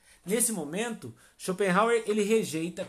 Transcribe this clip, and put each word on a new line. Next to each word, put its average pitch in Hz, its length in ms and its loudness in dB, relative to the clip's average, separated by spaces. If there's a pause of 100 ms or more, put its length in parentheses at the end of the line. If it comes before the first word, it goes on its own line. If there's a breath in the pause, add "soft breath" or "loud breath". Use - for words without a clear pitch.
(260 soft breath)
Nesse 226 260 0
momento, 180 640 -6 (220 soft breath)
Schopenhauer 202 680 2
ele 214 160 0
rejeita 185 680 0